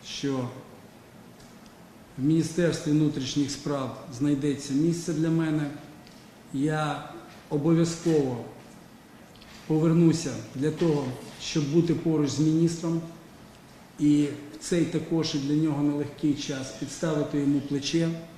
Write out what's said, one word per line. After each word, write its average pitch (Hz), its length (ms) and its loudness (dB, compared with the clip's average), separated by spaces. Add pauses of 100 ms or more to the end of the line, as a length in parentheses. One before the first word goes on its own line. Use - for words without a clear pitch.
що 131 440 -4 (1700)
в 131 60 -4
Міністерстві 160 680 2
внутрішніх 147 600 0
справ 135 560 -6 (100)
знайдеться 139 560 0
місце 165 400 0
для 156 160 0
мене. 160 380 0 (840)
Я 147 560 -2 (400)
обов'язково 156 880 2 (1300)
повернуся 160 640 4 (240)
для 147 160 0
того, 151 340 2 (360)
щоб 147 320 -2
бути 165 220 4
поруч 147 340 0
з 120 100 -4
міністром 165 600 2 (1000)
і 147 260 6
в - 340 -10
цей 170 260 0
також 160 500 -2
і 143 40 0
для 143 160 0
нього 151 280 2
нелегкий 147 500 0
час 131 460 -6
підставити 147 600 -2
йому 143 200 2
плече. 151 500 0 (280)